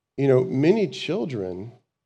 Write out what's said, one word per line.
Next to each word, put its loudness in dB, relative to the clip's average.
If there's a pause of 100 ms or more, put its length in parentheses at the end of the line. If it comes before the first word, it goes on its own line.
(180)
you 0
know, 6
many 2
children, -8 (340)